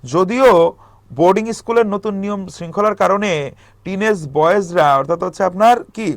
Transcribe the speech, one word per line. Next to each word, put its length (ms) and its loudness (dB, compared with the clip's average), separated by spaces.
যদিও 360 4
বোর্ডিং 260 4
স্কুলের 360 0
নতুন 180 -6
নিয়ম 180 -6
শৃঙ্খলার 460 -2
কারণে 300 0
টিনেজ 360 -2
বয়েজরা, 500 2
অর্থাৎ 260 -4
হচ্ছে 240 -6
আপনার 260 4
কি 220 -6